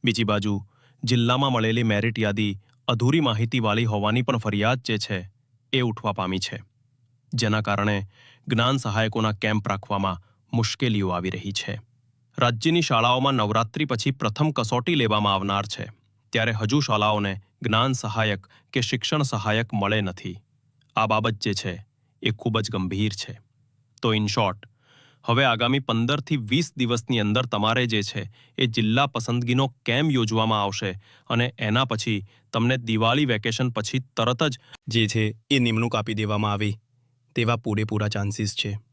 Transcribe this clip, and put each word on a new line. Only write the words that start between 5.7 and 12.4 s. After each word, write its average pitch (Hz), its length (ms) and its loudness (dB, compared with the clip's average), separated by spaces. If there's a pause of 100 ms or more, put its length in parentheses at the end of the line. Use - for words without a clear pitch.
એ 135 80 2
ઉઠવા 110 320 -2
પામી 95 260 -2
છે, 95 200 -8 (760)
જેના 107 300 0
કારણે 101 340 0 (500)
જ્ઞાન 120 300 2
સહાયકોના 110 560 0
કેમ્પ 107 360 -2
રાખવામાં 98 540 -4 (300)
મુશ્કેલીઓ 110 580 0
આવી 87 200 -2
રહી 98 220 -6
છે. - 280 -6 (580)
રાજ્યની 127 440 2